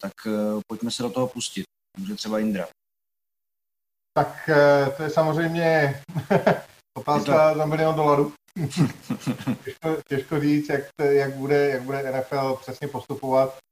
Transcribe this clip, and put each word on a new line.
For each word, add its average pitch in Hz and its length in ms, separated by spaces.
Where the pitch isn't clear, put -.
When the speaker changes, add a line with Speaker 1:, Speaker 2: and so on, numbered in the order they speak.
Speaker 1:
Tak, 98 120
eh, 107 420
pojďme 113 220
se 123 120
do 120 80
toho 127 160
pustit. 120 380
Může 95 160
třeba 107 240
Indra. 101 280
Speaker 2:
Tak, - 300
eh, 143 480
to 160 60
je 156 80
samozřejmě 160 920
<laughs> - 840
otázka 147 500
Speaker 1:
Je 156 40
to 151 60
Speaker 2:
za 156 80
milion 160 300
dolarů. 147 400
<laughs> - 60
Speaker 1:
<laughs> - 1080
Speaker 2:
Těžko, - 320
těžko 139 320
říct, 147 280
jak 143 160
to, 151 40
jak 139 300
bude, 143 340
jak 131 140
bude 139 200
N 131 120
F 131 180
L 135 240
přesně - 320
postupovat. 131 680